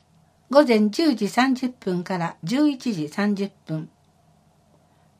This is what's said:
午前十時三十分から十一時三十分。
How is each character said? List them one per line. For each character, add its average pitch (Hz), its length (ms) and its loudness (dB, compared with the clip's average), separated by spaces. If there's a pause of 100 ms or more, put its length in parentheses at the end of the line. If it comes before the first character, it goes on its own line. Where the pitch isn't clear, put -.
(500)
午 - 140 6
前 214 260 4
十 302 240 2
時 214 140 -4
三 262 260 0
十 254 140 -4
分 180 340 -4
か 180 160 -6
ら 170 240 -6
十 262 260 2
一 254 240 -4
時 156 160 -4
三 202 280 -2
十 196 120 -4 (160)
分。 160 240 -8 (1300)